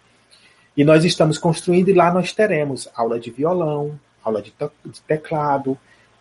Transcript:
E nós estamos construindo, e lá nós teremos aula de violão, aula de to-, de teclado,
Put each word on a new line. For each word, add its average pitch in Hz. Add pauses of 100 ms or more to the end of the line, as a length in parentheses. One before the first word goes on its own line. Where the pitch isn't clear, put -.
(760)
E 143
nós 156
estamos 160
construindo, 180
e 190
lá 175
nós 180
teremos 151
aula 117
de 117
violão, 151 (260)
aula 107
de -
to-, 147 (140)
de 143
teclado, 147 (440)